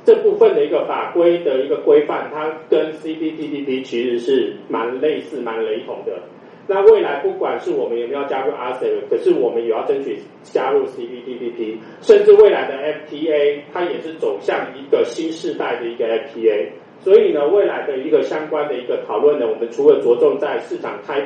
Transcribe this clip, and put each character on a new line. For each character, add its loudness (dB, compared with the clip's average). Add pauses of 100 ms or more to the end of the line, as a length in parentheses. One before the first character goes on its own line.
这 8
部 2
分 6
的 2
一 -2
个 0
法 -4
规 4
的 0
一 -6
个 -2
规 4
范， -6
它 -6 (160)
跟 0
C -10
P -4
T -8
P -6
P -4
其 -4
实 -2
是 0 (140)
蛮 -4
类 0
似、 -10
蛮 -4
雷 -4
同 -10
的。 -6 (560)
那 0 (100)
未 8
来 -2
不 -2
管 -4
是 -6
我 -2
们 -4
有 -4
没 -6
有 -4
加 -4
入 -2
R -8
C -4
E -2
P， -10
可 0
是 4
我 2
们 -2
也 -2
要 -2
争 -2
取 -8 (240)
加 -2
入 2
C -10
P -12
T -10
P -6
P， -8 (200)
甚 8
至 10
未 10
来 2
的 -6
F -4 (100)
T -4
A， 2 (100)
它 -4
也 -4
是 -10
走 -4
向 -2
一 -16
个 4
新 -4
世 -6
代 -4
的 -8
一 -8
个 -4
F -4
T 0
A。 0 (260)
所 4
以 0
呢， -2
未 2
来 -4
的 -6
一 -8
个 2
相 -6
关 -4
的 -6
一 -8
个 -4 (100)
讨 -6
论 2
呢， -2
我 -2
们 -4
除 0
了 6
着 4
重 2
在 -2
市 -10
场 -10
开 -4